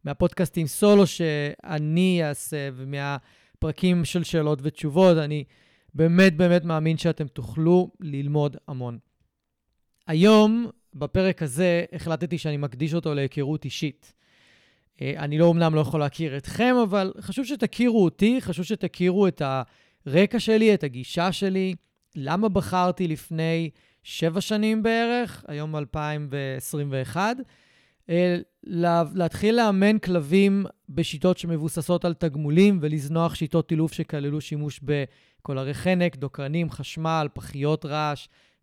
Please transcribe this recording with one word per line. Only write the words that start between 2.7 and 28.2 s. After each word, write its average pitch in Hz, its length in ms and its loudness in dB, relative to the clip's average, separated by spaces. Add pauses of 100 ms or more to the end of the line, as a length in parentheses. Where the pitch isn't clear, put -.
ומהפרקים 143 1300 -4
של 170 200 -2
שאלות 151 380 0
ותשובות. 160 540 4
אני 147 280 -2 (500)
באמת, 170 420 6
באמת 175 280 4
מאמין 160 340 0
שאתם 156 300 -2
תוכלו 160 600 2 (100)
ללמוד 143 560 -2 (120)
המון. 123 300 -10 (1080)
היום, 214 640 6 (240)
בפרק 175 480 0
הזה, 170 500 0
החלטתי 160 460 -6
שאני 151 180 -4
מקדיש 143 380 -4
אותו 156 200 -4
להיכרות 143 500 -4
אישית. - 480 -8 (880)
אה, 135 140 -4
אני 147 220 -4
לא, 170 120 8
אמנם 165 240 4
לא 151 60 4
יכול 147 200 0
להכיר 143 360 -4
אתכם, 240 460 0
אבל 190 380 0
חשוב 247 240 -6
שתכירו 226 600 2
אותי, 220 360 2
חשוב 180 240 -6
שתכירו 185 640 0
את 160 140 -2 (640)
הרקע 190 340 2
שלי, 220 340 4
את 175 100 -2
הגישה 147 480 -4
שלי, 190 420 -2 (420)
למה 165 320 -2
בחרתי 180 600 0
לפני 160 600 -4 (320)
שבע 165 380 -4
שנים 214 420 0
בערך, 233 680 -2
היום 151 280 -8
אלפיים 151 540 -6
ועשרים 143 600 -6
ואחת, 156 460 -2 (720)
אה, 180 260 2 (280)